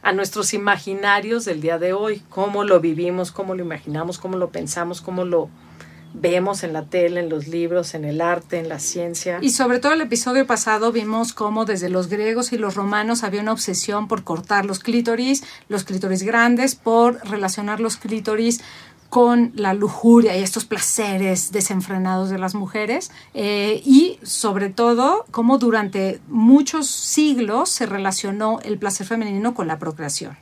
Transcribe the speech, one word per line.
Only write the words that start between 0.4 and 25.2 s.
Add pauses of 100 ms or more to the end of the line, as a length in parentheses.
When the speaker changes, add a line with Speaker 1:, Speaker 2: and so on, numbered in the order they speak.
Speaker 1:
imaginarios
del
día
de
hoy?
¿Cómo
lo
vivimos?
¿Cómo
lo
imaginamos?
¿Cómo
lo
pensamos?
¿Cómo
lo (720)
vemos
en
la
tele,
en
los
libros,
en
el
arte,
en
la
ciencia?
Speaker 2:
Y
sobre
todo
el
episodio
pasado
vimos
cómo
desde
los
griegos
y
los
romanos
había
una
obsesión
por
cortar
los
clítoris, (240)
los
clítoris
grandes,
por
relacionar
los
clítoris (480)
con
la
lujuria
y
estos
placeres
desenfrenados
de
las
mujeres, (240)
eh,
y
sobre
todo